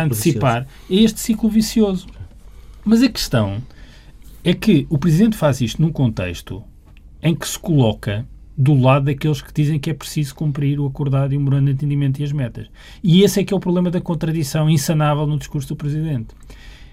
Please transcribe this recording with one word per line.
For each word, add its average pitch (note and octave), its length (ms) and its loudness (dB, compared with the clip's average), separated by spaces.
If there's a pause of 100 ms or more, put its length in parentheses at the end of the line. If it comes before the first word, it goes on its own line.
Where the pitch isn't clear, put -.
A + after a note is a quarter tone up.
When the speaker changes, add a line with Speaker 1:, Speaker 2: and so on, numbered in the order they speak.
Speaker 1:
ciclo - 20 0
Speaker 2:
antecipar A#2+ 560 0
Speaker 1:
vicioso. - 380 -2
Speaker 2:
é A3+ 40 6
este A3 160 0
ciclo A3 300 0
vicioso. G#3 560 2 (800)
Mas A3+ 160 4
a C4+ 80 6
questão G#2 520 -2 (800)
é F3+ 120 2
que F3+ 340 2
o D#3 80 0
Presidente F3+ 400 2
faz C#3+ 240 0
isto A#2+ 220 -2
num D#3+ 100 2
contexto G#2 720 -4 (580)
em E3 120 2
que - 120 -8
se - 120 -8
coloca A2+ 680 0 (300)
do C#3+ 180 4
lado C3 320 4
daqueles D3 340 -2
que - 120 -18
dizem D3+ 260 0
que C#3+ 100 -6
é D#3 60 -4
preciso - 400 -6
cumprir C#3+ 440 -2
o C#3+ 80 -2
acordado C#3 460 -2
e C#3+ 40 0
o C#3+ 40 -2
memorando C#3 260 2
de C#3 60 2
entendimento C#3+ 480 -2
e D3 40 -4
as C#3+ 80 -4
metas. A#2+ 360 -6 (340)
E F3+ 200 6
esse G3+ 180 4
é F#3+ 40 0
que - 80 -6
é G3 40 0
o - 40 -2
problema F3+ 300 0
da F3+ 100 -2
contradição D#3+ 680 -2
insanável D3+ 580 2
no D3+ 120 -2
discurso C3+ 300 -8
do E3+ 80 -8
Presidente. D3 580 -6 (580)